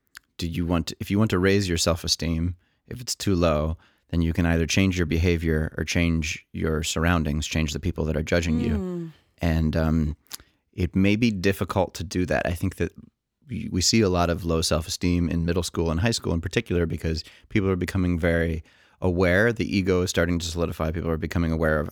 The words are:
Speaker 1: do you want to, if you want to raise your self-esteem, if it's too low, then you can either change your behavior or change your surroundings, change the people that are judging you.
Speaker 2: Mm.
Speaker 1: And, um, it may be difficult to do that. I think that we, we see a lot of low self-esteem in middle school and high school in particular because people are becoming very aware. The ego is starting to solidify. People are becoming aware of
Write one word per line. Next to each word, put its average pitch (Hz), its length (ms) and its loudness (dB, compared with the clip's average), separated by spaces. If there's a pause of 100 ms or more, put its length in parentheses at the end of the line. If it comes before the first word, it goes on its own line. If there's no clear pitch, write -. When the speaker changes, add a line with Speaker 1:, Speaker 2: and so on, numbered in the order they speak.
(380)
Speaker 1:
do 90 100 -6
you 85 180 -2
want 82 220 0
to, - 120 -10
if - 120 -6
you 101 80 2
want 110 120 2
to 92 80 2
raise 98 280 4
your 85 100 0
self-esteem, 82 760 -2 (320)
if - 140 -12
it's - 140 -8
too 98 200 0
low, 80 420 0 (320)
then 85 120 0
you 82 120 2
can 85 120 0
either 82 200 2
change 95 320 2
your 87 80 0
behavior 80 720 0
or 82 60 -2
change 82 680 0
your 80 320 -2
surroundings, 80 640 0
change 78 260 -2
the 73 60 -6
people 82 260 -2
that 78 120 0
are 80 60 -2
judging 82 360 0
you. 80 180 0
Speaker 2:
Mm. 175 340 -6 (280)
Speaker 1:
And, 80 360 2
um, 80 400 2 (580)
it 90 220 -2
may 101 220 4
be 117 140 2
difficult 95 640 0
to 92 80 -8
do 90 240 -2
that. 73 200 0
I 85 60 -2
think 90 240 -4
that - 160 -4 (560)
we, 101 220 -8
we 92 100 0
see 113 180 4
a 101 100 6
lot 87 200 2
of 90 160 -2
low 82 160 2
self-esteem 87 680 0
in 82 160 -2
middle 87 180 0
school 82 280 -2
and 80 80 0
high 113 120 0
school 90 220 -2
in 85 60 0
particular 87 460 0
because 82 400 -4 (240)
people 95 200 2
are 92 60 2
becoming 90 420 -2
very 82 460 0 (380)
aware. 92 500 2
The 104 260 -2
ego 90 260 2
is 92 60 -2
starting 85 300 2
to 85 60 -8
solidify. 82 460 -4
People 82 180 -4
are 80 80 0
becoming 82 340 -2
aware 80 280 0
of 76 120 -4